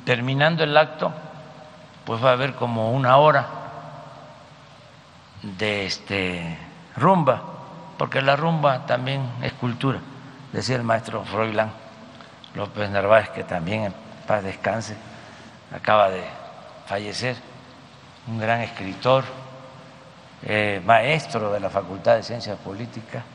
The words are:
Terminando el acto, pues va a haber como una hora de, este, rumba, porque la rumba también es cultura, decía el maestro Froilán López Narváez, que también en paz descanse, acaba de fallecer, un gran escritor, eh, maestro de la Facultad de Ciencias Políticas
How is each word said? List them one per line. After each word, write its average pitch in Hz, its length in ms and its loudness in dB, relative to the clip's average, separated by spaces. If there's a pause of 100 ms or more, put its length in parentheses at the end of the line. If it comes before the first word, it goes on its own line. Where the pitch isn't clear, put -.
Terminando 139 600 2
el 147 120 2
acto, 156 360 2 (920)
pues 117 200 -2
va 131 60 10
a - 20 6
haber 127 220 2
como 117 380 0
una 131 260 6
hora 143 280 6 (2000)
de, 101 440 -2
este, 90 720 -4 (380)
rumba, 135 460 4 (540)
porque 139 260 0
la 139 140 4
rumba 147 500 2
también 131 360 -2 (200)
es 127 100 -4
cultura, 123 480 -2 (520)
decía 107 240 -2
el 120 60 -2
maestro 113 420 0
Froilán 110 460 0 (840)
López 101 360 -4
Narváez, 101 400 6
que - 140 -8
también 92 400 -2
en 95 100 -4 (320)
paz 107 160 2
descanse, 104 540 -4 (760)
acaba 107 340 6
de 92 140 -2 (640)
fallecer, 104 500 -4 (920)
un 113 120 -6
gran 113 240 2
escritor, 113 600 0 (1200)
eh, 104 420 0
maestro 113 680 2
de 104 80 -2
la 98 100 -4
Facultad 98 460 2
de 110 60 0
Ciencias 110 360 -8
Políticas 110 640 -12 (120)